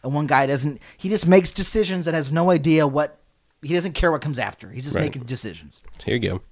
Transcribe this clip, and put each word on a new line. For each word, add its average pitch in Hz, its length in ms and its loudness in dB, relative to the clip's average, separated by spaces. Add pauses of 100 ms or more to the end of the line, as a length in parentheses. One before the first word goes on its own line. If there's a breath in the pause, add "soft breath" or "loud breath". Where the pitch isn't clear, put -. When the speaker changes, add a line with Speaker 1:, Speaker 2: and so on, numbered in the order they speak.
Speaker 1:
And 135 120 -4
one 147 120 0
guy 139 200 4
doesn't, 139 340 -2 (160 loud breath)
he 190 140 -6
just 202 160 0
makes 180 240 6
decisions 185 560 -2
and 165 100 -2
has 143 160 -2
no 170 180 2
idea 156 360 4
what, 143 340 -2 (420)
he 147 120 -4
doesn't 175 180 -2
care 175 180 2
what 147 120 -2
comes 143 160 -4
after. 98 320 -8
He's 123 140 -12
just 143 120 -4
Speaker 2:
Right. - 80 0
Speaker 1:
making 139 200 -6
decisions. 90 580 -10 (200)
Speaker 2:
Here 107 120 -2
you 120 60 0
go. 95 320 -4